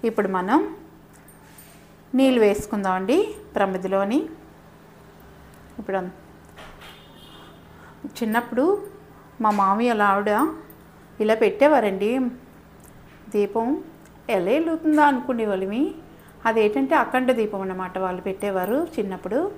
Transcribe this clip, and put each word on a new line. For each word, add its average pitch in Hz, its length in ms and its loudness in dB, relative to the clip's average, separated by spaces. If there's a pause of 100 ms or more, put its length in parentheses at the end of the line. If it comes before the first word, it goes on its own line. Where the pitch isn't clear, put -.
ఇప్పుడు 214 260 0
మనం 196 260 2 (1600)
నీళ్ళు 262 220 4
వేసుకుందామండి 196 760 2 (380)
ప్రమిదిలోని. 196 720 0 (1500)
ఇప్పుడు 196 200 -4
అన్-, 180 140 -10 (2000)
చిన్నప్పుడు 233 460 0 (760)
మా 220 180 2
మామయ్య 202 320 2
వాళ్ళ 214 120 2
ఆవిడ 202 280 2 (920)
ఇలా 220 180 4
పెట్టేవారండి 220 760 2 (1160)
దీపం. 208 320 0 (720)
ఎలా 190 160 0
వెలుగుతుందా 311 580 2
అనుకునేవాళ్ళమి. 226 840 -2 (520)
అదేంటంటే 226 560 2
అఖండ 254 380 0
దీపం 208 240 -2
అన్నమాట 185 400 -6
వాళ్ళు 180 240 -4
పెట్టేవారు 190 500 -2 (200)
చిన్నప్పుడు. 196 420 -4 (180)